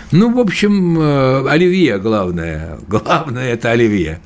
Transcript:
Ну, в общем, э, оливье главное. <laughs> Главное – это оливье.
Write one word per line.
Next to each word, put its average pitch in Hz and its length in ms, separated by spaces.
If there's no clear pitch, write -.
Ну, 220 200
в 254 60
общем, 196 600
э, 135 520
оливье 170 480
главное. 87 840
<laughs> - 60
Главное – 127 640
это 117 200
оливье. 104 540